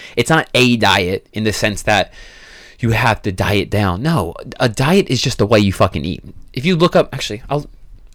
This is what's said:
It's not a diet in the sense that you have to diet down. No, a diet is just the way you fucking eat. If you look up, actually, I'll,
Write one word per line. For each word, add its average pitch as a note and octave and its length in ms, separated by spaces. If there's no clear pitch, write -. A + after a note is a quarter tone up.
It's A#2+ 160
not D#3+ 240
a B2 200
diet F#2+ 580
in G#2+ 100
the A2 100
sense G#2+ 300
that G2+ 280
you A2+ 120
have A2+ 320
to G2+ 80
diet F#2 400
down. G2+ 320
No, C#3 320
a B2+ 100
diet D#3 400
is B2+ 120
just - 180
the G#2 80
way A2 120
you G2 140
fucking F2 320
eat. - 180
If B2+ 100
you F#3 120
look E3 200
up, D#3 160
actually, A2+ 380
I'll, D3 180